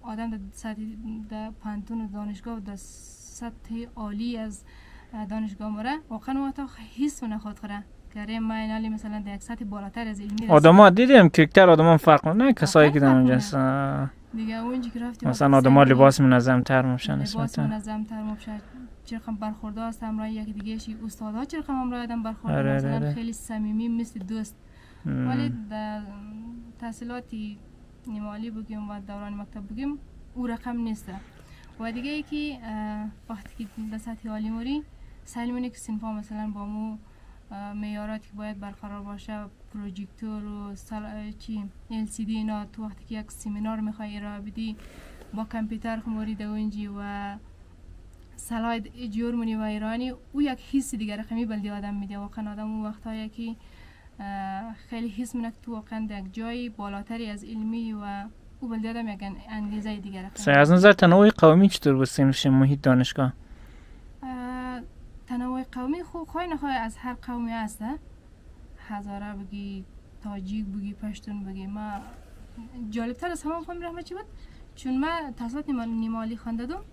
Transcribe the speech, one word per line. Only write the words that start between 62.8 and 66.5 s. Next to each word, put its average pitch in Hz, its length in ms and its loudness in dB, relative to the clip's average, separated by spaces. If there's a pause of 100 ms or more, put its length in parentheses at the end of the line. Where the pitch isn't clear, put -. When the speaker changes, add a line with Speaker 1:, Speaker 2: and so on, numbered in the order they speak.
Speaker 2:
دانشگاه؟ 127 520 4 (920)
Speaker 1:
اه، 254 580 -8 (460)
تنوع 254 360 -4 (100)
قومی 269 300 -4
خوب، 330 260 -10
خواهی 349 200 -6
نخواهی 285 280 -4